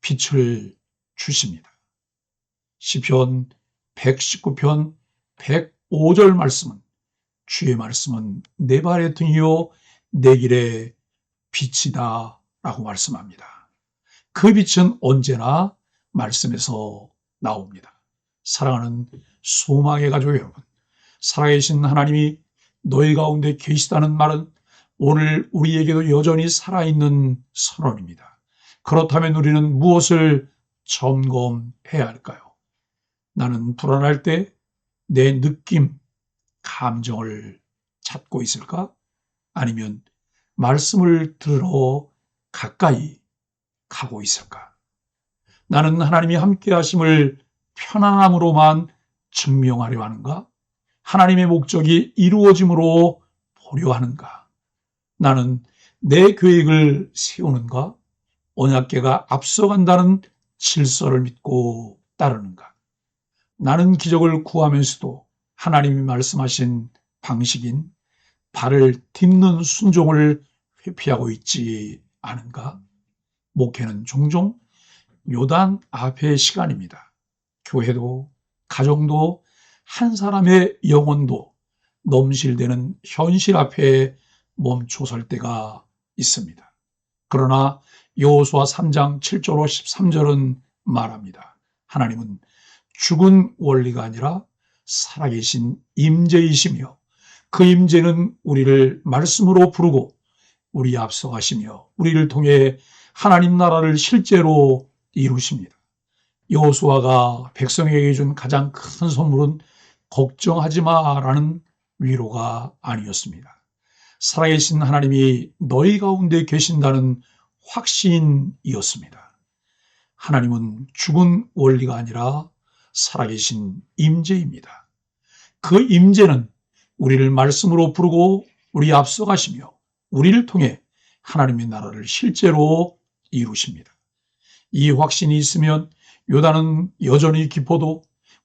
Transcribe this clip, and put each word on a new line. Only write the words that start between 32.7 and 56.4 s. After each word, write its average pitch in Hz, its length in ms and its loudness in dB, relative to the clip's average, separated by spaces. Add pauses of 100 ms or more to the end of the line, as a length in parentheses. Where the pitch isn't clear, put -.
나는 120 420 -6
불안할 143 480 -2
때 170 340 -4 (500)
내 131 320 2
느낌, 147 580 -2 (640)
감정을 110 960 -10 (420)
찾고 - 400 -12
있을까? - 520 -10 (600)
아니면 110 500 -8 (520)
말씀을 160 840 0
들으러 143 720 -2 (400)
가까이 151 680 -4 (680)
가고 - 340 -14
있을까? - 540 -10 (920)
나는 156 340 0
하나님이 165 340 0
함께 190 380 0
하심을 156 640 2 (360)
편안함으로만 170 1120 2 (420)
증명하려 120 720 -2
하는가? 113 440 -12 (560)
하나님의 185 440 4
목적이 165 680 2
이루어짐으로 175 1040 4 (340)
보려 - 380 -4
하는가? 123 560 -8 (680)
나는 127 460 0 (360)
내 185 360 6
계획을 156 800 4